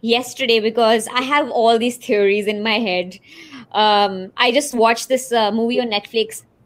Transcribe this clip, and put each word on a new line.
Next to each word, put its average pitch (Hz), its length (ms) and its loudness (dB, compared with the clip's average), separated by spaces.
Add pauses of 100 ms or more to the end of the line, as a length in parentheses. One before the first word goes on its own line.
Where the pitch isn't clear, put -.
yesterday 233 600 0
because 220 480 0
I 247 140 -4
have 285 280 0
all 226 280 4
these 240 180 -2
theories 202 500 0
in 208 160 -4
my 214 160 0
head. 185 400 -4 (540)
Um, 202 640 0
I 240 160 2
just 285 200 0
watched 226 360 0
this, 254 240 -2
uh, 220 180 2
movie 233 300 0
on 240 80 -4
Netflix, - 560 -4 (220)